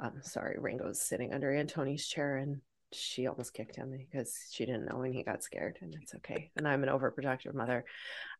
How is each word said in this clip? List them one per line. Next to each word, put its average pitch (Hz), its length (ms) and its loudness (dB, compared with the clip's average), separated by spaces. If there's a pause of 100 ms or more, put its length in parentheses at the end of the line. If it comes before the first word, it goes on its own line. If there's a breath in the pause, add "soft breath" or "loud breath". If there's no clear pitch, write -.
I'm 139 220 -4
sorry, - 340 -2
Ringo's - 420 0
sitting - 320 0
under 139 200 4
Antoni's 147 560 2
chair 143 300 2
and 139 240 0 (300)
she - 360 0
almost 120 260 -2
kicked - 220 -8
him 131 160 -4
because 131 440 -4 (160)
she - 140 0
didn't 117 200 2
know 127 180 0
and 127 100 2
he 127 100 0
got - 200 0
scared, - 380 -2
and 160 200 -8
it's - 140 -12
okay. - 400 -4
And 151 120 2
I'm 139 160 6
an 135 60 4
overprotective 131 640 2
mother. 123 320 2 (540 loud breath)